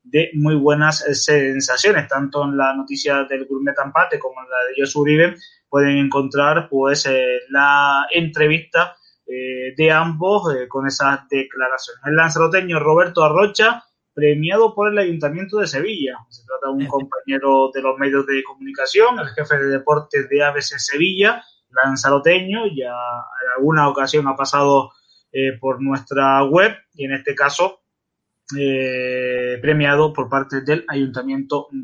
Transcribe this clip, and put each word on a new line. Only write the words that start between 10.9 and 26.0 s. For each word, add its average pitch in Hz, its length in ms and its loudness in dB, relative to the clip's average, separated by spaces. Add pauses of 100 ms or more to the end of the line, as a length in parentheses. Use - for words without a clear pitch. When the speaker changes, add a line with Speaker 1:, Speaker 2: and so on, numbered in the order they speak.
Speaker 1:
declaraciones. 131 760 -4
El 151 100 0
lanzaroteño 165 640 2
Roberto 165 440 2
Arrocha, 208 600 2 (300)
premiado 160 600 2
por 208 160 0
el 208 80 0
Ayuntamiento 175 600 -4
de 196 80 -2
Sevilla. 147 500 -6 (140)
Se - 160 -20
trata 131 220 -8
de 135 40 -4
un 139 120 -4
Speaker 2:
Ujú. 139 60 -8
Speaker 1:
compañero 135 840 0
de 135 100 -6
los 135 160 -2
medios 139 280 0
de 135 160 -2
comunicación, 139 760 0
el 151 100 -8
jefe 147 300 -2
de 139 80 0
deportes 139 600 0
de 143 140 2
A 147 100 2
B 143 100 -4
C 139 160 -8
Sevilla, 190 680 0 (260)
lanzaroteño, 143 1040 2
ya 127 180 -6
en 123 680 -8
alguna 147 300 4
ocasión 139 380 0
ha 135 80 -2
pasado, 139 580 2 (380)
eh, 135 300 -2
por 131 220 -4
nuestra 135 600 2